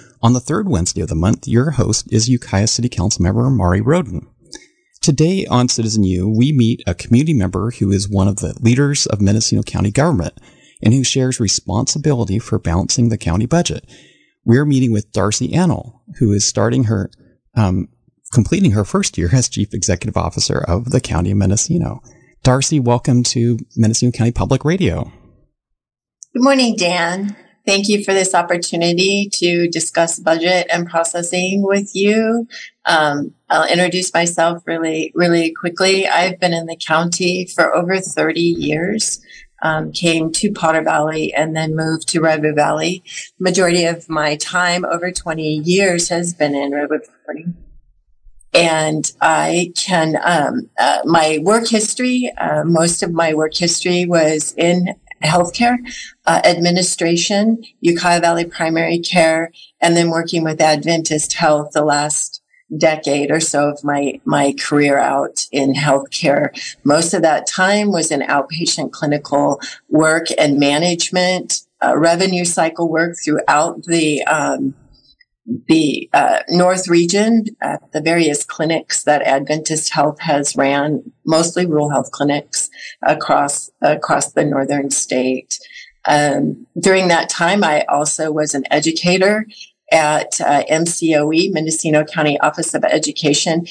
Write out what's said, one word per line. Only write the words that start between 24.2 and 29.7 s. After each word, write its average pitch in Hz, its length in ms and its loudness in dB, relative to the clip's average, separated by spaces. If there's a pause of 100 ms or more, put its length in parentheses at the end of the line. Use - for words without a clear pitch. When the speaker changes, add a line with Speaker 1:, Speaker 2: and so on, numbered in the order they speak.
Speaker 1:
Public 110 320 0
Radio. 156 480 0 (1200)
Speaker 2:
Good 240 80 -2
morning, 262 360 4
Dan. 180 580 -2 (320)
Thank 202 220 0
you 208 140 2
for 196 100 0
this 190 200 0
opportunity 175 1000 0
to 175 340 0
discuss 170 520 -2